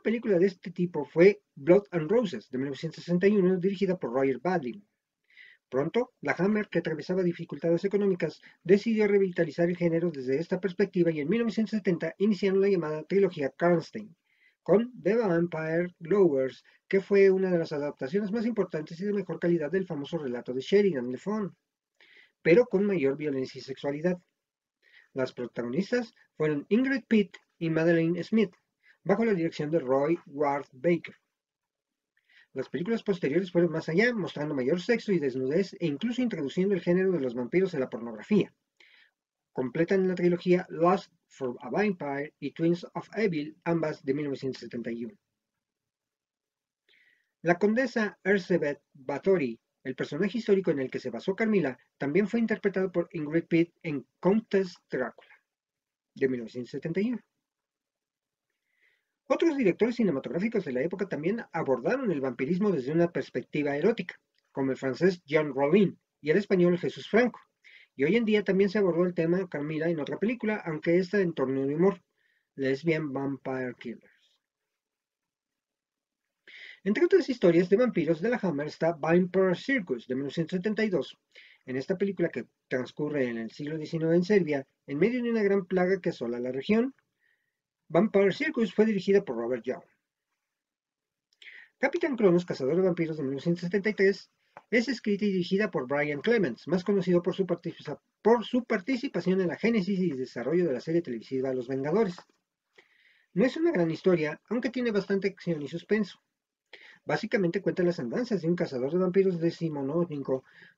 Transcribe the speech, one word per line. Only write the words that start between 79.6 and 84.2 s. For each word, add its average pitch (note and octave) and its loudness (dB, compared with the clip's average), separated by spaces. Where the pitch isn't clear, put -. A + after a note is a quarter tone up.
de B2+ -4
mil C3+ -4
novecientos D#3+ -4
setenta G#3+ 0
y G#3+ -2
dos. D#3+ -4
En B2+ -6
esta F3+ -4
película, F#3 0
que A#2+ -6
transcurre C#3+ -2
en A#2 -4
el A2+ -8
siglo D3+ -8
diecinueve D#3+ 0
en F#3 2